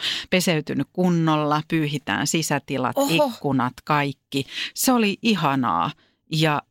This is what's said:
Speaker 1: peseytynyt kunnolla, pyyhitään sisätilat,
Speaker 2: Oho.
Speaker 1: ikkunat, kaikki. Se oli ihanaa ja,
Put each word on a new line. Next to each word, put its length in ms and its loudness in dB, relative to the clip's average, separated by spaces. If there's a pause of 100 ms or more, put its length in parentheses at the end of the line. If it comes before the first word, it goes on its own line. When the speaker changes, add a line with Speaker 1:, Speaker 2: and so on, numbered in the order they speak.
(300)
Speaker 1:
peseytynyt 640 0
kunnolla, 760 2
pyyhitään 580 -2
sisätilat, 720 -2
Speaker 2:
Oho. 300 2
Speaker 1:
ikkunat, 440 0 (120)
kaikki. 600 -2 (300)
Se 180 2
oli 300 2
ihanaa 680 0 (420)
ja, 380 0